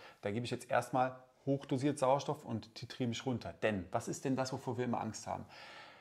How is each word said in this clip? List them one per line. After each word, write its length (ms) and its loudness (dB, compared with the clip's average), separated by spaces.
da 100 -2
gebe 120 0
ich 80 -2
jetzt 180 -4
erstmal 540 2
hochdosiert 520 2
Sauerstoff 460 4
und 320 -6
titriere 320 -4
mich 180 -2
runter. 280 -2
Denn 300 2
was 160 0
ist 160 -4
denn 100 2
das, 160 0
wovor 260 -4
wir 60 2
immer 160 0
Angst 260 -6
haben? 200 -4